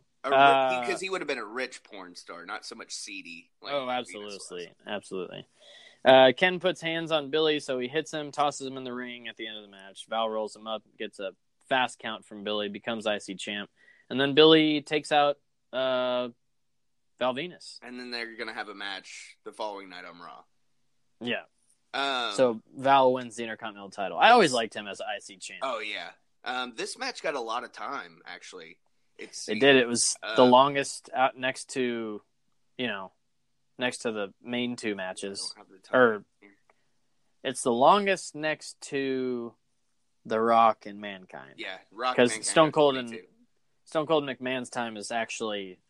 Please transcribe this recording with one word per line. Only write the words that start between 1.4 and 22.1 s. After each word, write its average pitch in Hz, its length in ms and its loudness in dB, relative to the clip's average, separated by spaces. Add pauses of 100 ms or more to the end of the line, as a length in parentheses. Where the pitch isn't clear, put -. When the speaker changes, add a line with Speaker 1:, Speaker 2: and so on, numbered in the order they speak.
Speaker 1:
rich 120 380 -8
porn 90 320 -16
star, 87 320 -16
not 104 180 -10
so 117 100 -16
much 110 180 -16
seedy. 87 580 -14 (100)
Like 135 140 -8
Speaker 2:
Oh, 135 120 -4
Speaker 1:
Val 123 180 -4
Venus 104 300 -12
Speaker 2:
absolutely. 87 320 -12
Speaker 1:
was. - 80 -20 (120)
Speaker 2:
Absolutely. 95 600 -8 (580)
Uh, 131 320 10
Ken 185 240 2
puts 180 200 -2
hands 165 320 -4
on 143 180 0
Billy, 151 300 2
so 131 180 -4
he 123 100 -4
hits 151 240 -4
him, 147 200 -8
tosses 143 340 -2
him 131 100 -10
in 131 80 -10
the 123 80 -8
ring 123 360 -10
at 113 80 -14
the 113 100 -10
end 110 100 -12
of 107 60 -14
the 101 60 -20
match. 98 400 -18
Val 113 220 0
rolls 110 260 -4
him 107 100 -18
up, 110 160 -6 (160)
gets 107 220 -10
a 95 120 -8 (360)
fast 127 300 0
count 110 260 -10
from 104 200 -16
Billy, 104 240 -2
becomes 104 380 -8
I 104 120 0
C 98 160 -10
champ. 104 340 -8 (400)
And 127 120 -2
then 139 140 0
Billy 156 460 8
takes 151 320 -4
out, 147 240 4 (360)
uh, 127 560 -2 (920)
Val 123 140 0
Venus. 165 480 -12
Speaker 1:
And 123 180 -14
then 123 100 -14
they're 117 260 -8
gonna 110 180 -10
have 107 160 -8
a 98 40 -14
match 98 720 -12
the 107 80 -14
following 98 380 -10
night 90 160 -16
on 87 120 -18
Raw. 85 240 -18 (800)
Speaker 2:
Yeah. 110 220 -6 (500)
Speaker 1:
Um, 131 420 -2